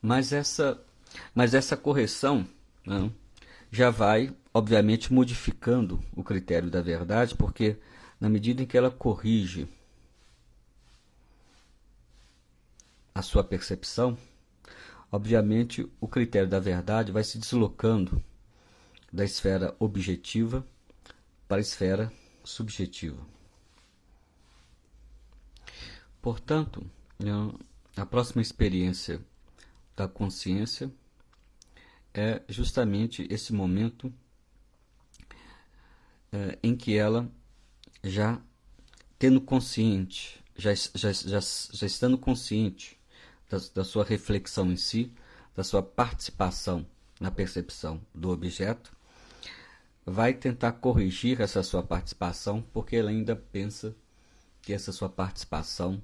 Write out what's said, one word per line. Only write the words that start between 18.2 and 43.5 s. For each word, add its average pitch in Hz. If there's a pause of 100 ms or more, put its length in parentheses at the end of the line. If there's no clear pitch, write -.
da 95
esfera 95
objetiva 110 (800)
para 98
a -
esfera 104 (300)
subjetiva. 85 (3000)
Portanto, 151 (340)
né, 101 (640)
a 101
próxima 120
experiência 92 (720)
da 98
consciência 101 (1200)
é 107
justamente 113
esse 107
momento, 104 (2250)
eh, 101
em 117
que 113
ela, 110 (720)
já 104 (800)
tendo 131
consciente, 110 (140)
já, 104
já, -
já, 98
já -
estando 123
consciente 110 (520)